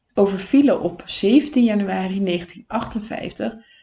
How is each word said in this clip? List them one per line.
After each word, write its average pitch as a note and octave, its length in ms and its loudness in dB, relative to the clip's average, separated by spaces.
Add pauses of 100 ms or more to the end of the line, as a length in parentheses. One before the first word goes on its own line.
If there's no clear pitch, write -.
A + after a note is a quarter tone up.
(140)
overvielen G3+ 680 2
op - 240 -6
zeventien B3 580 2
januari F#3+ 560 0
negentien F3 480 -4
achtenvijftig - 880 -8 (280)